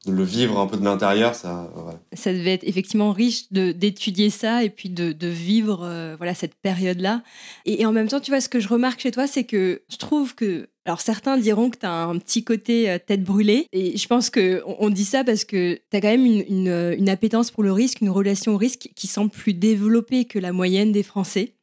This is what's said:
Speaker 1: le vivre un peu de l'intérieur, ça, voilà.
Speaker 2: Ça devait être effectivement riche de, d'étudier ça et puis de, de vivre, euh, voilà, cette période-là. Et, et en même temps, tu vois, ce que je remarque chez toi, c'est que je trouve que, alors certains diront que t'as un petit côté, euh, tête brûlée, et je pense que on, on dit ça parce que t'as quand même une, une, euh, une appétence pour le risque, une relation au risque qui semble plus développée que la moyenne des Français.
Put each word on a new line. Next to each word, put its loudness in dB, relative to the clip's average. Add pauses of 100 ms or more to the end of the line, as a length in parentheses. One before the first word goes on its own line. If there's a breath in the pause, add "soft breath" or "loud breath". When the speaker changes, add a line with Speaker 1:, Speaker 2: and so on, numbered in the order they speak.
Speaker 1:
le 0
vivre 0
un 2
peu -6
de -2
l'intérieur, 2
ça, -10
voilà. -14 (140)
Speaker 2:
Ça -4
devait -2
être -4
effectivement 0
riche -2
de, 0
d'étudier 0
ça 0
et 0
puis -14
de, -4
de -6
vivre, 0
euh, -8
voilà, -4
cette -6
période-là. -2 (440 loud breath)
Et, 0
et 4
en 4
même 2
temps, -2
tu -6
vois, 2
ce -4
que 0
je -4
remarque 0
chez -2
toi, -2
c'est -2
que 0
je -14
trouve -2
que, -4 (180)
alors -4
certains 0
diront 4
que -10
t'as -4
un -2
petit -2
côté, 2
euh, -2
tête 0
brûlée, 4
et -2
je -4
pense 2
que 2
on, -8
on 2
dit 2
ça 0
parce 0
que -2 (100)
t'as 0
quand 2
même 6
une, 4
une, 0
euh, 0
une 2
appétence 0
pour -2
le 2
risque, 0
une 2
relation 0
au 0
risque -2
qui -6
semble 0
plus -2
développée 2
que -6
la -4
moyenne 2
des 2
Français. -2